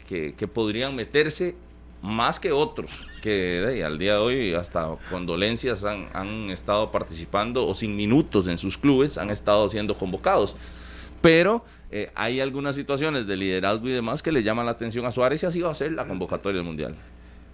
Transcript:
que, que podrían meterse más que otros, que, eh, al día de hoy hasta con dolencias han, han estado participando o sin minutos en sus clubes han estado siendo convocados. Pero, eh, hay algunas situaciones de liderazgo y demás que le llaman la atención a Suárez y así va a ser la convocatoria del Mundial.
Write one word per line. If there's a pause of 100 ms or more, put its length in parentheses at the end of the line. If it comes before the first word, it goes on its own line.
que,
que
podrían
meterse (460)
más
que
otros, (120)
que, (140)
eh,
al
día
de
hoy
hasta (200)
con
dolencias
han,
han
estado
participando
o
sin
minutos
en
sus
clubes
han
estado
siendo
convocados. (680)
Pero, (280)
eh,
hay
algunas
situaciones
de
liderazgo
y
demás
que
le
llaman
la
atención
a
Suárez
y
así
va
a
ser
la
convocatoria
del
Mundial. (580)